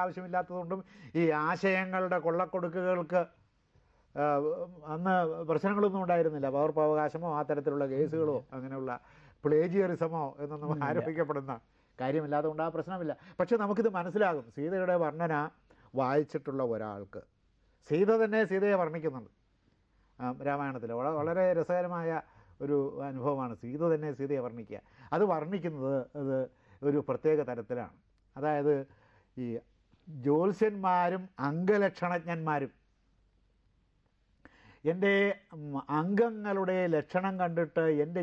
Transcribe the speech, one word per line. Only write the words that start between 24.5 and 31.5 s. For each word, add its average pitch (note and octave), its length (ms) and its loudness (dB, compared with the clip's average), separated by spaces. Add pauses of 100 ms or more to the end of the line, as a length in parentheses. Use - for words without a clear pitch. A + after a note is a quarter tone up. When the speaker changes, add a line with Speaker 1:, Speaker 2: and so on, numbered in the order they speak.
Speaker 1:
അത് F#3 160 4
വർണ്ണിക്കുന്നത് D#3 680 -2 (220)
അത് C3+ 160 -2 (520)
ഒരു C#3+ 100 2 (100)
പ്രത്യേക D3+ 300 2 (120)
തരത്തിലാണ്. A#2 440 -8 (440)
അതായത് D3 360 2 (680)
ഈ - 20 -6 (800)
ജ്യോത്സ്യന്മാരും F#3 960 2 (260)
അംഗലക്ഷണജ്ഞന്മാരും E3+ 1200 0 (2250)